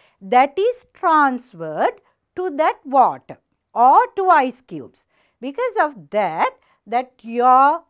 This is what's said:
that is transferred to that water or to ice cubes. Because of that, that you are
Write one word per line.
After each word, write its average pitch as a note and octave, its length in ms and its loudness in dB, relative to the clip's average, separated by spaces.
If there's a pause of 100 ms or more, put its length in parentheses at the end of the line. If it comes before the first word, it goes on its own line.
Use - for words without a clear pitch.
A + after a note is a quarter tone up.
(220)
that B3 380 0
is A#4 340 -4
transferred C4 1080 -2 (340)
to F#4 160 -6
that D#4+ 340 -2
water G#3+ 520 0 (360)
or D4 420 4
to F#4+ 140 -2
ice C4+ 320 0
cubes. - 440 -18 (340)
Because C#4+ 400 -8
of C#4 300 -4
that, G3 460 -4 (320)
that B3+ 340 -6
you A#3 220 -6
are C4+ 460 4